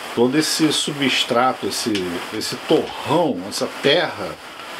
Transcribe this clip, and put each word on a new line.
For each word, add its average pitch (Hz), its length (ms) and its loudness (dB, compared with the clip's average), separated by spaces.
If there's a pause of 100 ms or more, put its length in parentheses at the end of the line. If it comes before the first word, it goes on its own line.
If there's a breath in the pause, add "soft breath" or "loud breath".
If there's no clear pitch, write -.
(160)
todo 127 220 4
esse 151 360 2
substrato, 135 960 0
esse, 104 260 -2 (400)
esse 110 220 -6 (120)
torrão, 139 800 2
essa - 200 -4 (140)
terra 147 540 0 (440)